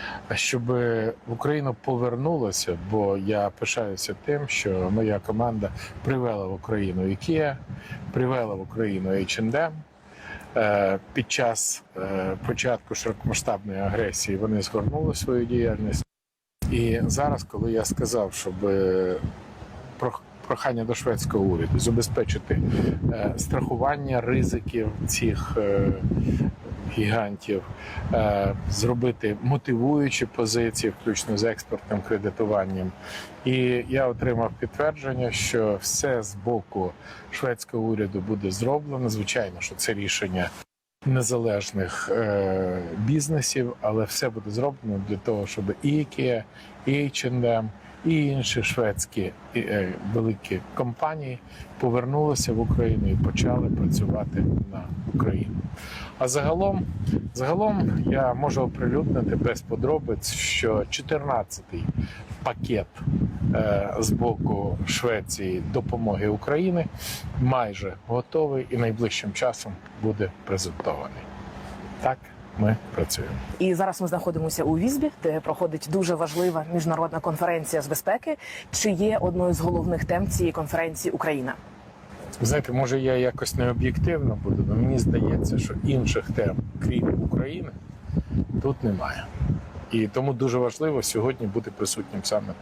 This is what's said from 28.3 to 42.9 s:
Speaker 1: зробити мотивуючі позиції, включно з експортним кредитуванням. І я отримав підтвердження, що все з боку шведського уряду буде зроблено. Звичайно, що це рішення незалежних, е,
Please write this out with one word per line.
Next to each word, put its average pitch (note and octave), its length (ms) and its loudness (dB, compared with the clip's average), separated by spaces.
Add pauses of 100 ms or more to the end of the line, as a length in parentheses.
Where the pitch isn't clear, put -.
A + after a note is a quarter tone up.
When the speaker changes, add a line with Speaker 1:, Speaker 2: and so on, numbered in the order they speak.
Speaker 1:
зробити A#2 720 2
мотивуючі C3 840 2
позиції, A2+ 760 0
включно G#2+ 360 0
з G#2 60 2
експортним G#2+ 640 -2
кредитуванням. G2 840 0 (540)
І B2+ 80 2 (360)
я C3 180 2
отримав A#2 520 0
підтвердження, C3+ 720 -2
що G#2+ 500 2
все B2+ 420 0
з G2+ 120 -12
боку G2+ 560 -2 (400)
шведського A#2+ 520 -4
уряду G#2 360 0
буде G2+ 320 -2
зроблено. C3 580 0
Звичайно, G#2 500 -2
що - 160 -8
це - 180 0
рішення F#2+ 560 -2 (560)
незалежних, A#2 1080 0
е, F#2+ 720 2 (160)